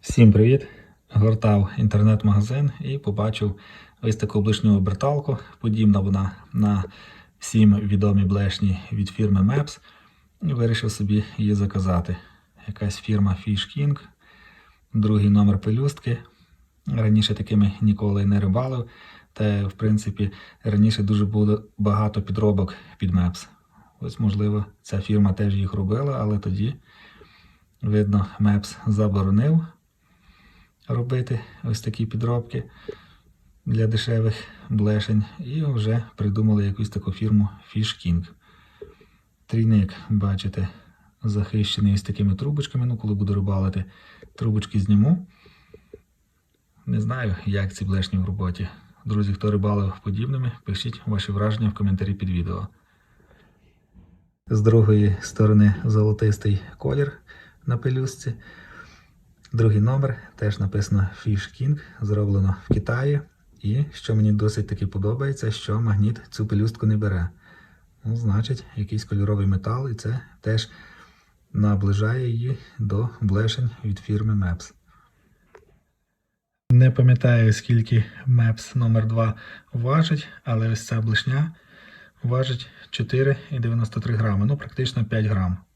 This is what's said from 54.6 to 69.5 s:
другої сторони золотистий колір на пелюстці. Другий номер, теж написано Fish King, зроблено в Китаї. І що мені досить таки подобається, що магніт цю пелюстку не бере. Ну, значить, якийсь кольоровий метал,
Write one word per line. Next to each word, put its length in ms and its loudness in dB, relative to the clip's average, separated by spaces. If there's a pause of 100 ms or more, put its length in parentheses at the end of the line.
другої 600 6
сторони 540 4 (100)
золотистий 800 0 (160)
колір 340 -2 (540)
на 100 0
пелюстці. 580 -4 (1200)
Другий 280 4
номер, 380 0 (180)
теж 220 -4
написано 500 0 (160)
Fish 380 -4
King, 180 -2 (200)
зроблено 640 0
в 100 2
Китаї. 460 -2 (420)
І 300 0
що 220 -6
мені 180 4
досить 360 -2
таки 180 -4
подобається, 640 -4
що 300 -4
магніт 400 0 (100)
цю 160 -6
пелюстку 400 -2
не 100 2
бере. 320 -2 (760)
Ну, 120 -4
значить, 480 -2 (120)
якийсь 280 -4
кольоровий 420 0
метал, 420 -2